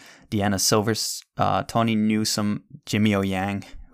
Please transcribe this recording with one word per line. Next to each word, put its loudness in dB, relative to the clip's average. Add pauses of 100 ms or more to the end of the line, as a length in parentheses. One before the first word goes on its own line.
(300)
Deanna 0
Silvers, 0 (120)
uh, 2
Tawny 0
Newsome, 0 (220)
Jimmy 2
O 2
Yang, -4 (280)